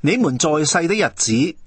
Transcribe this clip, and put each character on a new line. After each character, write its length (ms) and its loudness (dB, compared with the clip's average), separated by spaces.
你 160 2
們 200 0
在 260 0
世 240 0
的 60 0
日 220 0
子 400 0